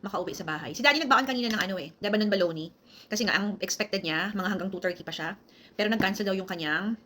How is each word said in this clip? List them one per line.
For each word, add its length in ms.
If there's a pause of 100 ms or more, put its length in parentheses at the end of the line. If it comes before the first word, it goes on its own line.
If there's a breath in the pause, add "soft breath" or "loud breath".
makauwi 320
sa 80
bahay. 320
Si 80
Daddy 160
nagbaon 240
kanina 320
ng 80
ano 160
eh, 240
Lebanon 240
bologna. 400 (400 loud breath)
Kasi 160
nga, 160
ang 240
expected 400
niya, 320
mga 160
hanggang 160
two 160
thirty 240
pa 80
siya. 240 (400 loud breath)
Pero 80
nag-cancel 400
daw 80
yung 140
kanyang 560